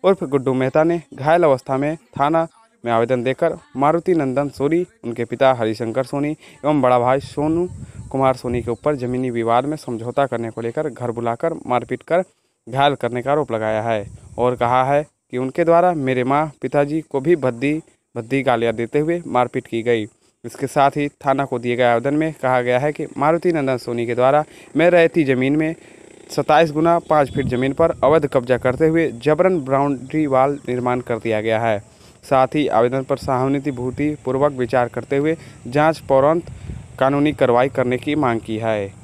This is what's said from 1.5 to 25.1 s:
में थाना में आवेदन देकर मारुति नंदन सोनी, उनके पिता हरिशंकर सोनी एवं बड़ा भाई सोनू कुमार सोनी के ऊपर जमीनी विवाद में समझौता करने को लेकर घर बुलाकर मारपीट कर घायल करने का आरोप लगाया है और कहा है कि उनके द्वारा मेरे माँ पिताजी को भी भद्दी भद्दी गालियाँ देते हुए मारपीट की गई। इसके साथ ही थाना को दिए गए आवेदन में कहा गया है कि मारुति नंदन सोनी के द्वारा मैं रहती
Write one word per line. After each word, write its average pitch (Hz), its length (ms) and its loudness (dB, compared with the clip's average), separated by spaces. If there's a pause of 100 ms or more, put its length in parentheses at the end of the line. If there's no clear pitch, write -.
में 147 180 -2 (240)
थाना 160 280 2 (360)
में 117 80 -2
आवेदन 120 320 2
देकर 156 340 -2 (200)
मारुति 160 360 0
नंदन 139 360 0
सोनी, 160 360 -2 (200)
उनके 117 200 -6
पिता 131 280 2
हरिशंकर 113 500 -2
सोनी 143 280 -4
एवं 151 500 -2
बड़ा 123 180 4
भाई 127 220 2
सोनू 160 460 -4 (440)
कुमार 135 240 2
सोनी 123 260 -6
के 117 100 -6
ऊपर 147 240 -2
जमीनी 127 360 -4
विवाद 117 340 0
में 151 120 -6
समझौता 120 480 -4
करने 117 240 -6
को 117 120 -12
लेकर 143 280 -6
घर 120 220 -6
बुलाकर 117 420 -4 (120)
मारपीट 123 380 -4
कर 180 200 0 (440)
घायल 135 280 2
करने 120 260 -4
का 135 100 -4
आरोप 147 200 0
लगाया 110 300 -2
है 110 240 -2 (320)
और 123 180 0
कहा 127 300 2
है 143 160 2 (300)
कि 123 60 -6
उनके 131 260 -2
द्वारा 170 320 4
मेरे 131 280 0
माँ 143 220 0 (160)
पिताजी 147 400 -2
को 139 180 -6
भी 170 180 2
भद्दी 131 360 -2 (420)
भद्दी 120 280 -4
गालियाँ 117 300 2
देते 117 260 -2
हुए 170 280 -2
मारपीट 123 400 -2
की 117 160 -4
गई। 113 240 0 (360)
इसके 127 240 -8
साथ 139 240 4
ही 143 160 -4 (120)
थाना 139 260 0
को 127 140 -4
दिए 120 160 -2
गए 123 80 2
आवेदन 120 300 2
में 156 200 -2
कहा 127 280 0
गया 123 180 0
है 147 140 -2
कि 156 120 -8 (120)
मारुति 165 340 2
नंदन 135 260 -2
सोनी 120 280 -6
के 117 100 -4
द्वारा 131 280 4 (340)
मैं 165 120 6
रहती 170 360 4